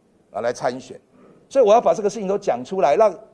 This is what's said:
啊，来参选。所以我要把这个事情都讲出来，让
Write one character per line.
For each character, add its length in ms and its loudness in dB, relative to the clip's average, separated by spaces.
啊， 100 -8
来 100 -2
参 280 -6
选。 200 -18
所 140 2
以 40 4
我 80 6
要 60 6
把 140 2
这 100 -4
个 60 -2
事 100 -8
情 80 -6
都 100 -2
讲 280 -4
出 160 -6
来， 140 2
让 220 2